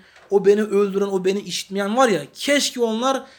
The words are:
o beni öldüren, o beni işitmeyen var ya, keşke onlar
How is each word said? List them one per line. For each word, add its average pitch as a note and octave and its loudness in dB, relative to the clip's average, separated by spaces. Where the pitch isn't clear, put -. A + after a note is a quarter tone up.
o G3 2
beni G#3 6
öldüren, G3+ 0
o F#3+ -2
beni G3 0
işitmeyen G3 -6
var C4 6
ya, E3+ 0
keşke C#4 -2
onlar A#3+ -2